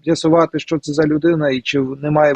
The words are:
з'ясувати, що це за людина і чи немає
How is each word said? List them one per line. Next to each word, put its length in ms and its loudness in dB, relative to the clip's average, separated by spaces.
з'ясувати, 540 2
що 200 -4
це 140 -8
за 100 0
людина 480 0
і 100 -2
чи 200 -4
немає 560 0